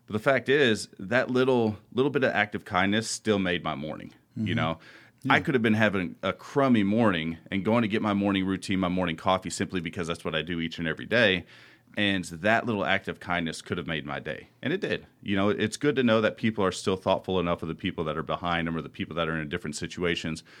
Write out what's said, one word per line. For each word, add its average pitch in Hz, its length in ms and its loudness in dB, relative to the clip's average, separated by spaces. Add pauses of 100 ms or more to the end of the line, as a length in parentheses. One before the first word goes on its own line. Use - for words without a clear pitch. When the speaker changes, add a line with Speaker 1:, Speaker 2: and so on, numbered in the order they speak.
Speaker 1:
But - 80 -14
the 107 60 -2
fact 131 280 0
is, 131 400 4 (100)
that 117 320 0
little, 123 480 2 (140)
little 135 180 2
bit 131 140 0
of 113 80 4
act 104 220 0
of 95 100 -8
kindness 101 440 2
still 104 300 0
made 90 260 0
my 78 100 -4
morning, 69 380 -10 (240)
you 110 100 -4
Speaker 2:
Mm-hmm. 87 100 0
Speaker 1:
know? 80 220 0 (440)
Speaker 2:
Yeah. 127 120 4
Speaker 1:
I 151 60 6
could 151 140 0
have 117 80 2
been 110 120 4
having 98 500 0
a 95 80 0
crummy 131 500 2
morning 95 560 2 (140)
and 95 120 -2
going 113 180 2
to 110 60 0
get 104 140 -2
my 107 100 0
morning 98 320 2
routine, 95 360 -2
my 92 80 2
morning 90 260 0
coffee, 92 360 0
simply 92 300 -4
because 82 280 -6
that's 82 160 -6
what 82 100 -4
I 78 80 -2
do 85 160 -6
each 82 220 -6
and 82 80 -4
every 73 180 -6
day. 101 380 2 (520)
And 98 280 0
that 92 420 0
little 101 180 -2
act 95 220 0
of 85 140 -8
kindness 85 420 -4
could 92 160 -6
have 85 80 -6
made 78 180 -4
my 69 140 -8
day. - 300 -10 (120)
And 135 120 -4
it 196 80 -2
did. 131 260 -4 (160)
You 98 140 -2
know, 101 140 4
it's 107 260 0
good 147 180 2
to 131 80 2
know 113 180 6
that 110 160 2
people 107 280 0
are 92 80 2
still 95 240 0
thoughtful 92 420 0
enough 87 240 0
of 85 60 -6
the 80 80 -4
people 87 280 -4
that 76 140 -4
are 78 60 -2
behind 82 420 -2
them 82 100 -4
or 78 60 -4
the 69 60 -10
people 78 260 -8
that 82 140 -2
are 80 120 -2
in 76 80 -6
different 80 280 -6
situations 85 680 -4 (180)